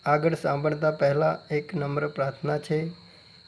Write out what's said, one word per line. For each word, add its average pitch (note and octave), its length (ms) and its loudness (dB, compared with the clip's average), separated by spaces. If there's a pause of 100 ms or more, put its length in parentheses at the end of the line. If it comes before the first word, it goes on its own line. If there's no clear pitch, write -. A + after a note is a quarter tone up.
આગળ D3+ 280 4
સાંભળતા D3+ 560 0
પહેલાં D#3 640 2
એક D3 200 -4
નમ્ર C#3+ 340 -2
પ્રાર્થના C#3+ 500 -2
છે D#3+ 320 -2 (580)